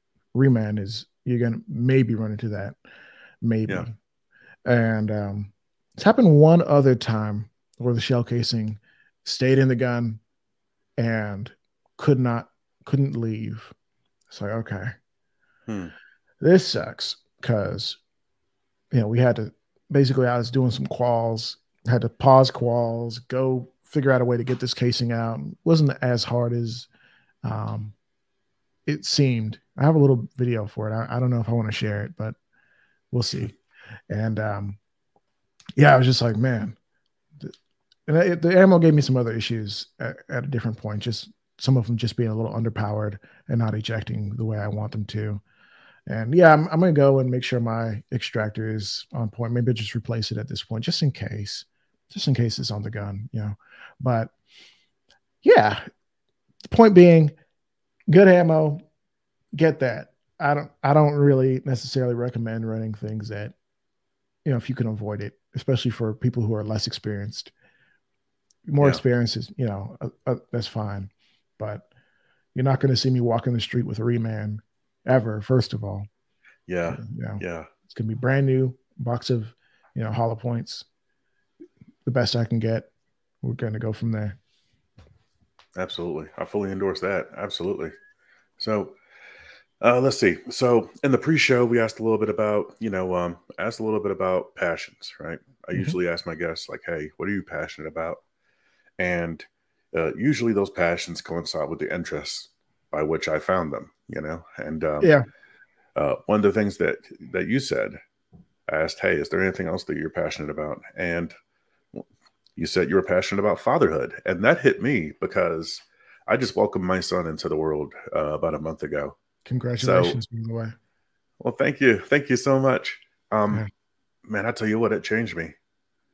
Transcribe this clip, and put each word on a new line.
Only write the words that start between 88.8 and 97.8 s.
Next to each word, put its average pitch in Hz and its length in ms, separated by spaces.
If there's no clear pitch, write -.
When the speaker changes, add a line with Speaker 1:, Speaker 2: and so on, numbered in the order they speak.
Speaker 2:
uh, 123 180
let's 131 180
see. 92 200
So 120 400
in 135 80
the 120 60
pre-show, 135 480
we 117 120
asked 113 220
a - 20
little 110 160
bit 107 120
about, 104 480
you 113 100
know, 92 260
um, 87 220
asked 110 220
a 113 40
little 110 160
bit 101 100
about 92 440
passions, - 640
right? 80 180
I 90 40
Speaker 1:
Mm-hmm. 92 80
Speaker 2:
usually 90 280
ask 82 180
my 82 80
guests, 82 340
like, 78 180
"Hey, 78 320
what 92 100
are 104 40
you 95 100
passionate 78 460